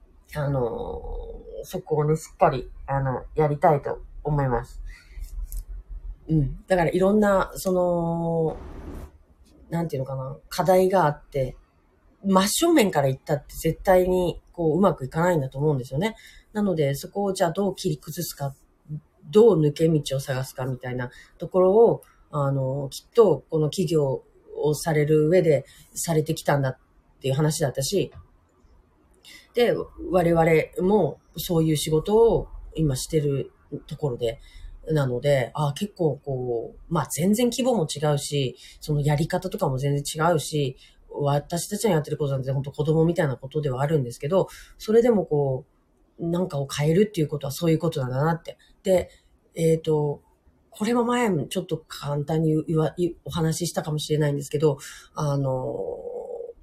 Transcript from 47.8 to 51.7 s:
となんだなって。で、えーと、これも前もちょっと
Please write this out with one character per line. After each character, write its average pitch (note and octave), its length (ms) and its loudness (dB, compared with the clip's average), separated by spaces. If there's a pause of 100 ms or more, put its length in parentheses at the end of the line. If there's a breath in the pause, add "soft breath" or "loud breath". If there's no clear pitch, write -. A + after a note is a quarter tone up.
と D3 120 -4
な B2+ 60 -4
ん - 20 -6
だ C3 120 -2
な E3 120 2
っ D#3+ 80 -6
て。 - 160 -16 (260 soft breath)
で、 F#3 260 2 (460 soft breath)
え E3 200 4
ー D#3+ 60 -2
と、 D3 400 0 (480)
こ - 140 -8
れ A#3 100 0
も A#3+ 120 2
前 A#3+ 240 2
も D3 160 0
ち - 140 -6
ょ - 20 -2
っ E3 40 -12
と D#3+ 120 -6 (100)